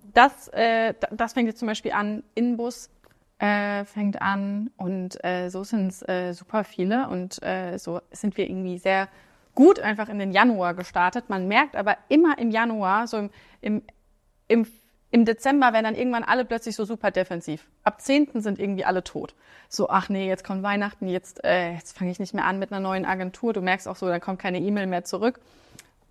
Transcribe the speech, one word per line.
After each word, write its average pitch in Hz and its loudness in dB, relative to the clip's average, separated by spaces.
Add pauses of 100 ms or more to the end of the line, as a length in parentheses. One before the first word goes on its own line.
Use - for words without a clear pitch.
(140)
das, 262 6
äh, 226 2
d-, - -6
das 220 -4
fängt 233 2
jetzt 220 -6
zum 233 -4
Beispiel 214 -4
an, 208 -2 (120)
Inbus, 240 -2 (500)
äh, 202 0
fängt 202 -2
an 202 -2
und, 185 -6
äh, 180 -2
so 185 -8
sind's, 190 -2
äh, 180 -4
super 208 -4
viele 214 -2
und, 180 -8
äh, 185 -4
so 170 -8 (100)
sind - -4
wir 202 -2
irgendwie 185 -6
sehr 190 0 (460)
gut 311 8
einfach 208 -2
in 208 -6
den 196 -2
Januar 196 4
gestartet. 180 -2
Man 190 -2
merkt 254 2
aber 202 0 (120)
immer 302 6
im 233 0
Januar, 220 0
so 220 -6
im, 208 -4 (320)
im, 208 -2 (640)
im, 226 4 (420)
im 233 6
Dezember 254 4
werden 220 2
dann 220 -2
irgendwann 240 -2
alle 247 2
plötzlich 226 -6
so 220 -4
super 208 -2
defensiv. 170 -4 (160)
Ab - 0
zehnten 277 2
sind 202 -4
irgendwie 196 -4
alle 185 0
tot. - -12 (340)
So, - -2
"Ach 190 0
nee, 190 -2
jetzt 185 -2
kommt 190 -6
Weihnachten, 202 -4
jetzt, - -6
äh, 175 0
jetzt - -16
fange 180 -2
ich - -8
nicht 190 -6
mehr 165 -2
an 190 -2
mit 190 -6
einer 196 -6
neuen 190 -2
Agentur." 190 -4
Du 196 -4
merkst 185 -2
auch 185 -8
so, 190 -6
dann 175 -2
kommt 190 -6
keine 185 -4
E-Mail 202 -2
mehr 180 -4
zurück. 214 -2 (720)